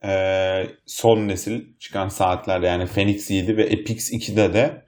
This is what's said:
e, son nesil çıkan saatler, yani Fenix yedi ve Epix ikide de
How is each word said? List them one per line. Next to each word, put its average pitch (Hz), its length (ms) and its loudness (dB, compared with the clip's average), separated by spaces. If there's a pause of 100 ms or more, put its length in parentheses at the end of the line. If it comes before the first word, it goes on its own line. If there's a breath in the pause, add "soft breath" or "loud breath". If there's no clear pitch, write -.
e, 95 600 0 (180)
son 110 420 2
nesil 101 520 -6
çıkan 98 280 -6
saatler, 92 540 0
yani 87 240 0
Fenix 101 460 0
yedi 98 260 0
ve 107 60 6
Epix - 500 -4
ikide 101 400 2
de 120 340 0